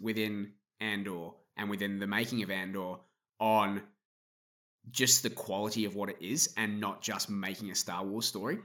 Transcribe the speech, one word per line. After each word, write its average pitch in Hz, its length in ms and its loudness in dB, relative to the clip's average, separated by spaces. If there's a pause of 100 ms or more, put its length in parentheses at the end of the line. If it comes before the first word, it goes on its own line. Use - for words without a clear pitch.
within 104 500 0 (300)
Andor 98 480 -2 (280)
and 101 120 -2
within 101 300 0
the 101 80 -2
making 113 360 2
of 92 80 -2
Andor 95 440 -4 (440)
on 104 420 4 (1080)
just 123 340 6
the 117 60 0
quality 104 560 0
of 98 100 -2
what 101 140 -2
it - 100 -6
is 113 380 2
and 104 220 0
not 101 220 -2
just 101 280 -2
making 98 420 -4
a - 40 -6
Star 92 280 -2
Wars 107 220 -2
story. 107 400 -2